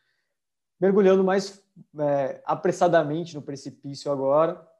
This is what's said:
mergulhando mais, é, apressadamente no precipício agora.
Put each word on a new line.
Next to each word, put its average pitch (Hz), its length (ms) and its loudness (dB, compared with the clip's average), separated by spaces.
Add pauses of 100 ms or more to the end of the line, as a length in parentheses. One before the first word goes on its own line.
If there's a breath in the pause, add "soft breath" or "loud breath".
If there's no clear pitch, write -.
(800)
mergulhando 190 440 4
mais, 190 400 -2 (360)
é, 143 460 -2
apressadamente 165 880 0
no 147 80 -12
precipício 143 720 -12
agora. 143 520 0 (160)